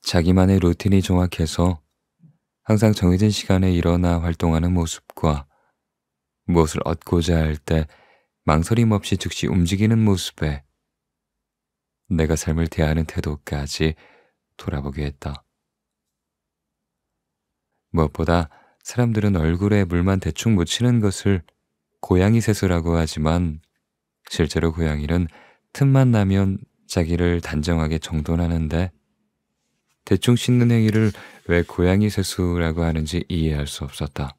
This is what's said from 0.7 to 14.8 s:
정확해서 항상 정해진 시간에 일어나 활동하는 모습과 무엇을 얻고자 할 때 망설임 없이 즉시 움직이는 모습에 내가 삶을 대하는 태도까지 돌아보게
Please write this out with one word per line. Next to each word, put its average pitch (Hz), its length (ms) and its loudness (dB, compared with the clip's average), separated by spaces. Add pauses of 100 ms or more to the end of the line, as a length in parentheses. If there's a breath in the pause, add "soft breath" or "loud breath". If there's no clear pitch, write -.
정확해서 90 800 -2 (800)
항상 107 300 2
정해진 95 380 2
시간에 92 420 0
일어나 85 480 2
활동하는 85 520 0
모습과 80 720 -4 (1000)
무엇을 82 400 2
얻고자 85 520 -2
할 78 200 0
때 80 280 -2 (580 soft breath)
망설임 110 480 2
없이 101 260 -2
즉시 - 280 -6
움직이는 98 580 2
모습에 78 600 -2 (1500)
내가 80 240 0
삶을 82 320 -2
대하는 80 380 0
태도까지 76 920 -6 (640 soft breath)
돌아보게 73 480 -8